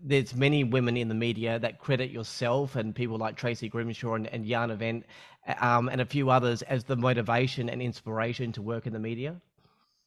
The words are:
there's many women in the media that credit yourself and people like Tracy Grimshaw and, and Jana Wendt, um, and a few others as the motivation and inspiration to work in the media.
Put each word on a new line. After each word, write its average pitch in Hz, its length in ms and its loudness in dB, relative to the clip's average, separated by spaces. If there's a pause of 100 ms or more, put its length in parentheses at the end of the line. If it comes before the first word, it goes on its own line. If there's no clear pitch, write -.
there's 135 320 2
many 139 300 4
women 123 320 4
in 117 100 0
the 110 80 0
media 113 440 0
that 110 200 -4
credit 127 320 0
yourself 127 640 -2
and 110 180 -2
people 113 240 -2
like 110 200 -4
Tracy 117 320 -4
Grimshaw 117 460 -4
and, 110 120 -2
and 113 180 -6
Jana 117 300 0
Wendt, 113 280 -4 (580)
um, 120 280 4
and 127 120 0
a 120 40 2
few 135 240 0
others 123 340 4
as 131 200 -2
the 135 120 -2
motivation 120 760 2
and 127 120 -4
inspiration 113 720 -4
to 107 80 -8
work 113 260 -4
in 110 60 -6
the 110 60 -6
media. 117 360 -6 (720)